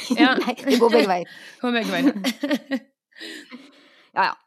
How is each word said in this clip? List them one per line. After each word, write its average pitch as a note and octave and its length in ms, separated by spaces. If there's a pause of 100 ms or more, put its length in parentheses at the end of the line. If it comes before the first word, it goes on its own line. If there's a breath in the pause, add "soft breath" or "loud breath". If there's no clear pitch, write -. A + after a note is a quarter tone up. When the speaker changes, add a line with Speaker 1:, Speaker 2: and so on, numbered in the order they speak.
Speaker 1:
<laughs> A#3 180
Speaker 2:
Ja. B3+ 140
Speaker 1:
Nei, D4 180
det B3+ 260
går A3+ 120
begge A3+ 180
veier. F3 160
Speaker 2:
<laughs> - 300
Det - 60
går B3 120
begge A3 160
veier. B3+ 960
<laughs> - 40 (1200 loud breath)
Speaker 1:
Ja, F#3+ 100
ja. - 120 (120)